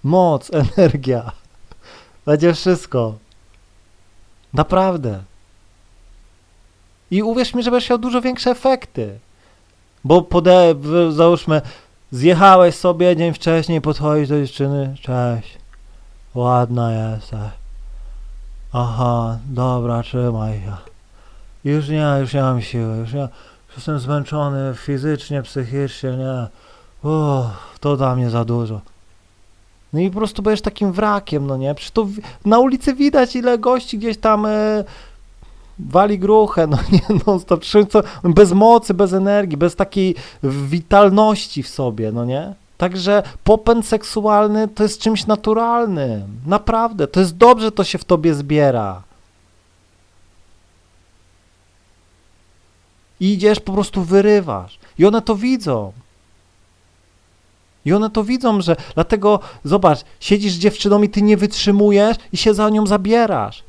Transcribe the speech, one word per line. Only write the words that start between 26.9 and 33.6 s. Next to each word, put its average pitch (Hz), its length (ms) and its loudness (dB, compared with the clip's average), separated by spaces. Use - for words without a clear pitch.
Uff, 139 680 -4
to 143 180 -2
dla 131 180 0
mnie 123 140 0
za 117 160 -2
dużo. 113 360 -4
No 151 60 -2
i 190 100 0
po 185 80 -8
prostu 214 240 -6
będziesz 214 200 0
takim 202 300 -4
wrakiem, 196 560 -2
no 135 100 -4
nie? 135 180 -4
Przecież - 160 -16
to 220 140 0
wi-, 202 160 -10
na 220 140 4
ulicy 262 340 0
widać, 277 420 2
ile 247 240 0
gości 247 380 -2